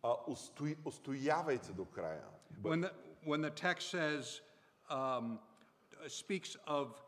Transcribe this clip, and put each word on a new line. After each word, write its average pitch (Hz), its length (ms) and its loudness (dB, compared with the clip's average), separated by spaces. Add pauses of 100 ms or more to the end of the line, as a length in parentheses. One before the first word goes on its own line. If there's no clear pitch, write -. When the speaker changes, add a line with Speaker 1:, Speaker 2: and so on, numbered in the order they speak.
Speaker 1:
А, 120 140 4 (120)
устои-, 147 560 -4
устоявайте 139 880 2
до 92 120 -4
края. 80 400 -4 (380)
Speaker 2:
When 160 180 4
the, 180 100 2 (360)
when 151 140 4
the 151 100 2
text 175 400 0
says, 151 500 0 (500)
um, 127 480 0 (720)
speaks - 480 -2 (100)
of 143 200 4 (220)